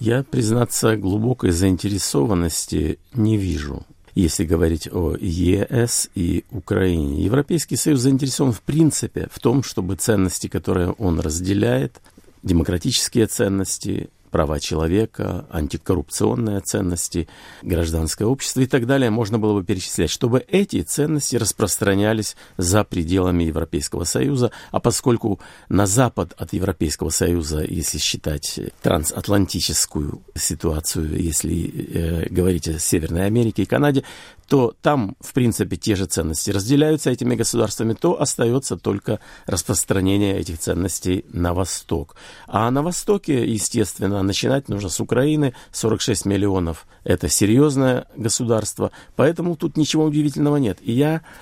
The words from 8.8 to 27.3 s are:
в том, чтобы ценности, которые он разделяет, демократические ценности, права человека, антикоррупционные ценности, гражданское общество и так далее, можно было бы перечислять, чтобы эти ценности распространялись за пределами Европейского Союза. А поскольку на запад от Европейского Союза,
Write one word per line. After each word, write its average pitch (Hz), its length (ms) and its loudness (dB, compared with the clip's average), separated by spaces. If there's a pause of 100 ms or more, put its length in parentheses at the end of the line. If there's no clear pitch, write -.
в - 80 -18
том, 123 220 4
чтобы 95 340 -4
ценности, 95 520 0
которые 92 420 0
он 87 300 0
разделяет, 101 800 0 (420)
демократические 90 840 2
ценности, 98 840 -2 (200)
права 76 300 0
человека, 90 880 -2
антикоррупционные 101 1120 -2
ценности, 87 680 -4 (320)
гражданское 82 640 -2
общество 131 380 0
и 127 40 4
так 123 200 0
далее, 131 240 2
можно 110 280 0
было 107 140 2
бы 101 100 2
перечислять, 90 460 -2
чтобы 123 400 0
эти 196 320 2
ценности 147 560 0
распространялись 104 1000 0 (220)
за 95 260 4
пределами 87 600 2
Европейского 80 600 -2
Союза. 127 460 0 (200)
А - 100 -2
поскольку 113 580 0 (300)
на 101 160 4
запад 104 540 2
от - 160 -8
Европейского 87 560 -2
Союза, 80 520 0